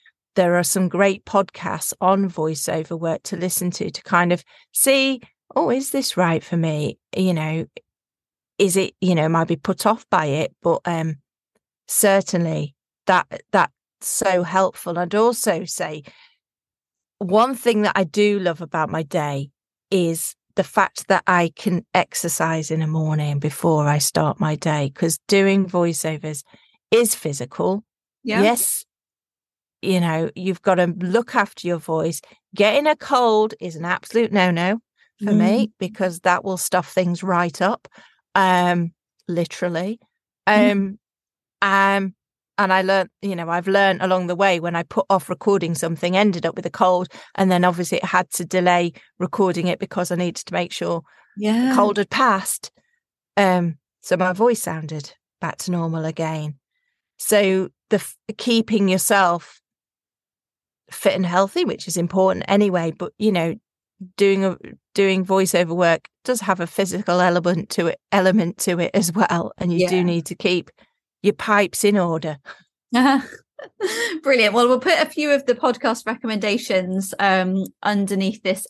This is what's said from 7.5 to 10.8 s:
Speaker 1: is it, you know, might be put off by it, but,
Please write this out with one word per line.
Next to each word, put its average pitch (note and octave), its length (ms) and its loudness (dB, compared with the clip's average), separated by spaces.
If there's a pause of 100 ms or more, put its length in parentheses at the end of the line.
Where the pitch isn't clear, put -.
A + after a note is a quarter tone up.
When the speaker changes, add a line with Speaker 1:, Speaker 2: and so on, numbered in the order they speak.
Speaker 1:
is F#3 180 2
it, F#3+ 240 0
you F3+ 140 2
know, D#3 160 2
might E3 180 0
be E3+ 80 0
put - 300 -4
off A3 240 0
by E3 160 0
it, D3 360 -4
but, E3+ 220 0